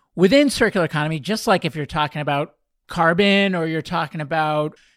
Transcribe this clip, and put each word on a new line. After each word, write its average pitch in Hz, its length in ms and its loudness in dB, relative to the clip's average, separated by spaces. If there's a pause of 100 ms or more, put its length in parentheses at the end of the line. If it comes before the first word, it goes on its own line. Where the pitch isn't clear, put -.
(160)
within 262 340 4
circular 202 360 0
economy, 156 340 -2
just 196 280 -6
like 190 180 2
if 151 100 -4
you're 147 100 -6
talking 151 360 -4
about 147 340 -4 (320)
carbon 196 680 2
or 165 120 -2
you're 160 140 -4
talking 165 400 -6
about 151 560 -2 (200)